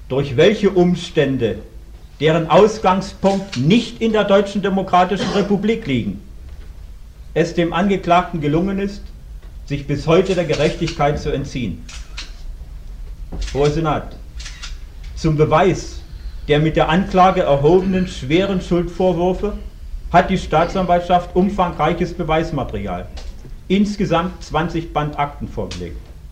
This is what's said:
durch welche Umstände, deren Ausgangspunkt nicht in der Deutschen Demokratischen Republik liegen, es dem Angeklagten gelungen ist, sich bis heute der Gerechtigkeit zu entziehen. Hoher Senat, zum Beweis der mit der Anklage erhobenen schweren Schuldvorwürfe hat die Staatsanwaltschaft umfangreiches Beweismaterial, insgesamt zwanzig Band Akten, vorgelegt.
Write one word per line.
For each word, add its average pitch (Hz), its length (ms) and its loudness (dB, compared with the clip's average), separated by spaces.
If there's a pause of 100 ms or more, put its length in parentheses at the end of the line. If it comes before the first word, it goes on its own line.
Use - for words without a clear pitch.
durch 127 300 -2
welche 196 320 4
Umstände, 143 880 2 (600)
deren 160 280 2
Ausgangspunkt 190 1120 2
nicht 185 420 2
in 226 120 2
der 214 120 4
Deutschen 196 380 2
Demokratischen 185 720 2
Republik 202 540 2
liegen, 107 360 -2 (1120)
es - 180 0
dem 170 220 0
Angeklagten 180 680 2
gelungen 170 380 0
ist, 202 240 -4 (640)
sich 143 200 -6
bis 147 200 -2
heute 185 280 4
der 170 120 0
Gerechtigkeit 147 760 0
zu 151 100 -4
entziehen. 131 540 -4 (1700)
Hoher 143 180 2
Senat, 156 460 -2 (1000)
zum 156 220 0
Beweis 156 600 2 (520)
der 147 120 4
mit 156 160 0
der 156 120 4
Anklage 185 540 4
erhobenen 180 680 4
schweren 180 540 0
Schuldvorwürfe 180 960 0 (520)
hat 185 200 4
die 185 80 2
Staatsanwaltschaft 175 1000 2
umfangreiches 175 800 0
Beweismaterial, 120 920 -2 (640)
insgesamt 180 720 0
zwanzig 160 520 -4
Band 147 240 -2
Akten, 143 280 -4
vorgelegt. 87 520 -8 (340)